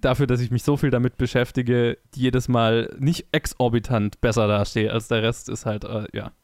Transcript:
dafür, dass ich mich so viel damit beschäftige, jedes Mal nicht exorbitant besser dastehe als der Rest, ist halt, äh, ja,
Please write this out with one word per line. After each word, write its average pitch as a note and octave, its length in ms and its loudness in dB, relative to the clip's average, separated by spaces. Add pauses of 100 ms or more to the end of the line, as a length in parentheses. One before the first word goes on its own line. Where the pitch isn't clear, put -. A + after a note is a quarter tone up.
dafür, C3 260 2
dass B2 140 2
ich A#2+ 100 -2
mich B2 120 0
so D3 120 2
viel C#3 140 0
damit B2 280 2
beschäftige, B2 800 0 (160)
jedes B2+ 360 0
Mal A2+ 500 2
nicht D3 320 0
exorbitant A#2 880 0
besser A2+ 300 2
dastehe G#2 420 0
als A2 160 -4
der A2+ 160 0
Rest, A#2 240 -4
ist A2+ 180 -8
halt, G#2+ 200 -6
äh, G#2+ 260 -6
ja, G#2 200 -10 (120)